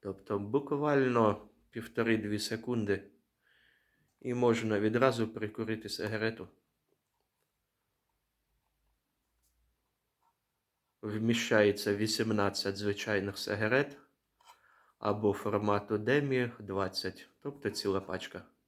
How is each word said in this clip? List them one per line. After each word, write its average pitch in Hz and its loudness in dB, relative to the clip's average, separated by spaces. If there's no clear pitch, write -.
Тобто 101 -6
буквально 131 2
півтори-дві 110 -2
секунди 107 -2
і 123 -4
можна 113 2
відразу 117 2
прикурити 110 -6
сигарету. 107 -4
Вміщається 107 4
вісімнадцять 104 0
звичайних 101 -2
сигарет 110 0
або 104 2
формату 104 0
демі 127 0
двадцять, 95 -6
тобто 139 -6
ціла 98 -2
пачка. 90 -10